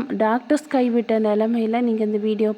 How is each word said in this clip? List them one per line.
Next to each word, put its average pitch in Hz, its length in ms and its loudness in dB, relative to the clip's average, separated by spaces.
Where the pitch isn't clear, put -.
டாக்டர்ஸ் 233 640 0
கைவிட்ட 233 480 0
நிலைமையில 220 640 0
நீங்க 220 220 0
இந்த 214 140 -2
வீடியோ 214 400 0